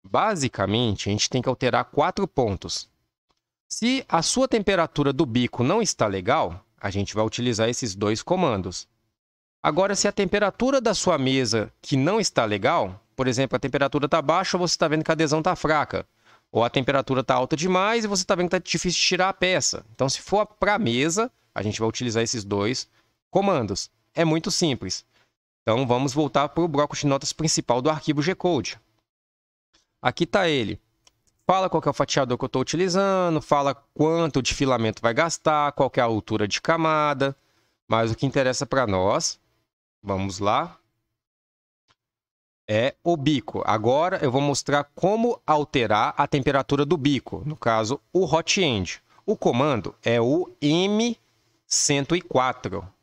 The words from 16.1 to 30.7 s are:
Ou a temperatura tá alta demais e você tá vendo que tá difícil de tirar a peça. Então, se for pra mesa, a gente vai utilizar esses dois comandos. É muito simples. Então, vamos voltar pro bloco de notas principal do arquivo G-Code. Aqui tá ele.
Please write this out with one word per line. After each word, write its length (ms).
Ou 120
a 60
temperatura 560
tá 100
alta 220
demais 480
e 40
você 160
tá 100
vendo 140
que 20
tá 80
difícil 420
de 60
tirar 240
a 20
peça. 600
Então, 120
se 140
for 240
pra 340
mesa, 540
a 80
gente 180
vai 80
utilizar 340
esses 220
dois 420
comandos. 600
É 80
muito 280
simples. 520
Então, 240
vamos 260
voltar 380
pro 180
bloco 260
de 120
notas 260
principal 480
do 80
arquivo 320
G-Code. 580
Aqui 240
tá 200
ele. 320